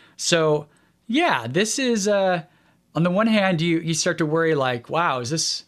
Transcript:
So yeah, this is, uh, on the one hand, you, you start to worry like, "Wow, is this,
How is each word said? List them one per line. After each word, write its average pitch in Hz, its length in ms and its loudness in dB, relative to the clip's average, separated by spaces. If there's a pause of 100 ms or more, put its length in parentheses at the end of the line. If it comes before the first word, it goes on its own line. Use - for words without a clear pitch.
(160)
So 156 500 0 (400)
yeah, 220 420 0
this 196 300 -2
is, 233 300 0
uh, 190 340 0 (520)
on 151 80 0
the 180 80 2
one 208 160 2
hand, 190 360 2
you, 170 180 2
you 165 140 -2
start 165 240 -2
to 165 80 0
worry 160 280 2
like, 127 360 -2
"Wow, 147 300 0
is 120 100 -8
this, - 380 -4